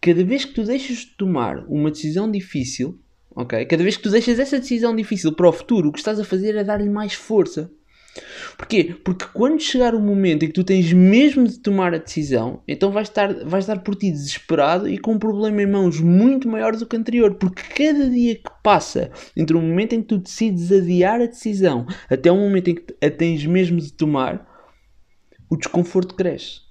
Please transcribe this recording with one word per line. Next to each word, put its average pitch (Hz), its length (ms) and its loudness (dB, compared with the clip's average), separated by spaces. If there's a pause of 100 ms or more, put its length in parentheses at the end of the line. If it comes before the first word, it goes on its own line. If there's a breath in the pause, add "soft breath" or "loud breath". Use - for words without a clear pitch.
cada 175 200 4
vez 262 220 0
que - 80 -18
tu 220 120 -4
deixas 247 340 -4
de - 180 -20
tomar 131 500 -2
uma 151 240 -2
decisão 156 400 -4
difícil, 147 680 -6 (340)
ok? 120 320 -4
Cada 165 160 0
vez 202 140 0
que - 60 -14
tu 214 80 -2
deixas 233 280 2
essa 277 200 -2
decisão 233 360 -2
difícil 196 380 -2
para 175 160 4
o 160 40 6
futuro, 190 360 0
o 147 40 -2
que - 60 -12
estás 214 220 -4
a 208 40 -4
fazer 196 320 -2
é 208 80 -2
dar-lhe 208 260 -2
mais 208 240 -4
força. 175 560 -2 (880 loud breath)
Porquê? 170 440 -2
Porque 185 300 -4
quando 277 260 2
chegar 247 360 0
o 226 60 2
momento 190 440 2
em 156 40 -2
que 156 40 -6
tu 185 100 0
tens 185 300 2
mesmo 240 560 6
de 196 100 -6
tomar 190 360 0
a 160 40 -2
decisão, 131 680 -4
então 196 240 0
vais 208 160 -2
estar, 202 240 0 (140)
vais 185 180 -2
estar 208 140 -6
por 202 160 -6
ti 196 160 -2
desesperado 151 760 0
e 233 120 -4
com 226 140 -2
um 220 60 0
problema 208 440 0
em 202 40 2
mãos 190 320 2
muito 220 480 4
maior 220 300 -2
do 226 80 -6
que 226 100 -8
o 226 40 -2
anterior. 226 380 2
Porque 185 260 -4
cada 285 480 0
dia 240 240 0
que - 160 -16 (120)
passa - 480 0 (240 loud breath)
entre 160 220 0
o 165 60 2
momento 185 320 0
em 226 80 0
que - 60 -8
tu 214 100 0
decides 185 520 -2
adiar 190 520 4
a 233 40 0
decisão 190 600 -2 (240 loud breath)
até 135 200 4
o 180 60 4
momento 196 320 2
em 170 60 2
que - 260 -14
a 175 100 2
tens 165 360 -2
mesmo 175 320 2
de 147 160 -8
tomar, 147 520 -2 (1000 soft breath)
o 160 80 -2
desconforto 180 580 -2
cresce. - 460 -6 (100)